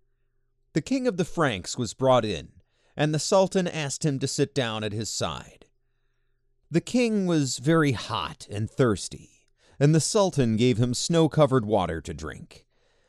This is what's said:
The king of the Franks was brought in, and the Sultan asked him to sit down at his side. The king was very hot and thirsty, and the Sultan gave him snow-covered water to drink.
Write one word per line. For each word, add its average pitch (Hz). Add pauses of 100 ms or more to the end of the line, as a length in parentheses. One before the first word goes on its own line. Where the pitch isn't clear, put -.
(720)
The 156
king 254
of 190
the 175
Franks 123
was 117
brought 127
in, 90 (440)
and 151
the 156
Sultan 190
asked 151
him 139
to 131
sit -
down 110
at 104
his 107
side. - (1040)
The 170
king 220
was 151
very 151
hot 107
and 104
thirsty, - (320)
and 147
the 160
Sultan 143
gave 120
him 123
snow-covered 147
water 87
to 82
drink. 76 (440)